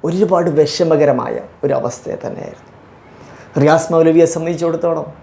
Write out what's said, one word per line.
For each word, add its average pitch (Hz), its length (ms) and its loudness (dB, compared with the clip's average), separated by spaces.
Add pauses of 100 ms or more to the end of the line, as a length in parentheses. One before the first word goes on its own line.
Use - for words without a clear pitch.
ഒരുപാട് 175 420 0 (100)
വിഷമകരമായ 147 760 0 (300)
ഒരു 143 140 0
അവസ്ഥ - 360 -8 (100)
തന്നെയായിരുന്നു. - 460 -14 (920)
റിയാസ് 160 320 4
മൗലവിയെ 165 420 6
സംബന്ധിച്ചിടത്തോളം 165 720 -4 (160)